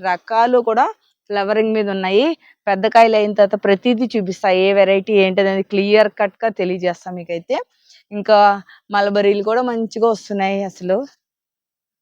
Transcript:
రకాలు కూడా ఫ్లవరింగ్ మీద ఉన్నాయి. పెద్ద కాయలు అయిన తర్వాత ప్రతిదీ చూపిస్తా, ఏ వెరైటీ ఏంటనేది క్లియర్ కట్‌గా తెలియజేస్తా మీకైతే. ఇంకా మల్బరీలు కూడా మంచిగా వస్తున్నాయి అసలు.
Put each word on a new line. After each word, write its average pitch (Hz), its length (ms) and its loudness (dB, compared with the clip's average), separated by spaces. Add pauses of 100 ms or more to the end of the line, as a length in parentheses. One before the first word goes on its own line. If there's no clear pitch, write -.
రకాలు 226 600 0
కూడా 233 260 2 (420)
ఫ్లవరింగ్ 214 440 -2
మీద 214 160 -2
ఉన్నాయి. 196 380 0 (400)
పెద్ద 196 200 -2
కాయలు 226 280 4
అయిన 214 180 0
తర్వాత 202 220 2
ప్రతిదీ 214 500 0
చూపిస్తా, 202 480 -4
ఏ 185 200 2
వెరైటీ 196 400 2
ఏంటనేది 190 500 2
క్లియర్ 208 480 2
కట్‌గా 214 380 -4
తెలియజేస్తా 180 600 -6
మీకైతే. 175 440 -8 (560)
ఇంకా 208 260 2 (540)
మల్బరీలు 202 520 0
కూడా 220 180 -2
మంచిగా 226 460 -4
వస్తున్నాయి 196 560 -4
అసలు. 185 340 -4 (1040)